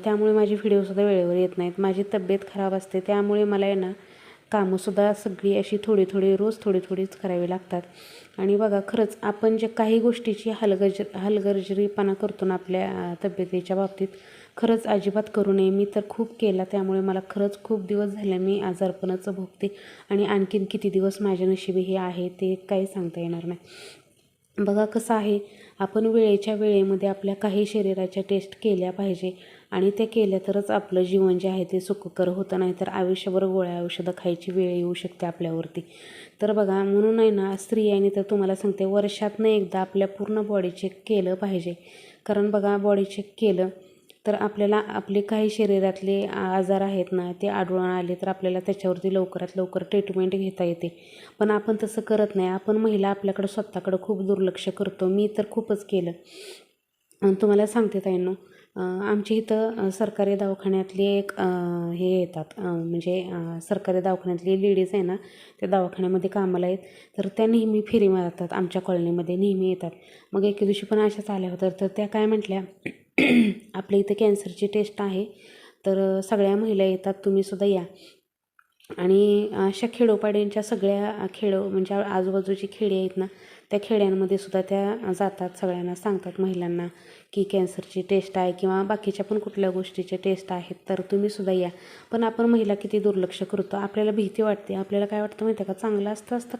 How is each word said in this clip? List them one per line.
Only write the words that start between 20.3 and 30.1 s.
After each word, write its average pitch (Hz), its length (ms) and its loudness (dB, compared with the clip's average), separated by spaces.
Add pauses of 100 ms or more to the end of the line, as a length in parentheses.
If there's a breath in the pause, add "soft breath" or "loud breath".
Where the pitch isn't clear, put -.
किती 208 200 -2
दिवस 190 300 2
माझ्या 190 260 0
नशिबी 190 340 0
हे 185 160 0
आहे 180 320 -4
ते 185 400 -4
काही 196 180 0
सांगता 175 340 -6
येणार 170 240 -4
नाही. 175 140 -6 (1000 loud breath)
बघा 202 260 2
कसं 226 300 0
आहे, 208 240 2 (400 loud breath)
आपण 220 280 0
वेळेच्या 220 480 4
वेळेमध्ये 202 540 2
आपल्या 196 260 -2
काही 202 320 0
शरीराच्या 190 640 -2
टेस्ट 190 320 -2
केल्या 180 300 2
पाहिजे 185 460 -4 (320 loud breath)
आणि 190 200 2
त्या 220 160 0
केल्या 208 320 2